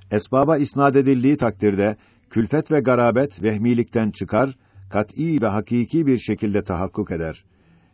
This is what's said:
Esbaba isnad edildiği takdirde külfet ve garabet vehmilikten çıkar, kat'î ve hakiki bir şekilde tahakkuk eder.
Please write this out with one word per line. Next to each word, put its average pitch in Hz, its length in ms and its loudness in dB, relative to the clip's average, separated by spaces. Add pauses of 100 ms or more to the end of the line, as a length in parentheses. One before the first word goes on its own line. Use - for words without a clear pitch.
(120)
Esbaba 139 460 2
isnad 139 380 0
edildiği 135 420 2
takdirde 101 580 0 (340)
külfet 143 420 -2
ve 151 80 2
garabet 123 640 0
vehmilikten 110 680 0
çıkar, 127 460 -2 (320)
kat'î 143 520 -2
ve 110 60 0
hakiki 120 600 -2
bir 127 100 4
şekilde 104 460 -2
tahakkuk 92 480 -6
eder. 82 320 -6 (500)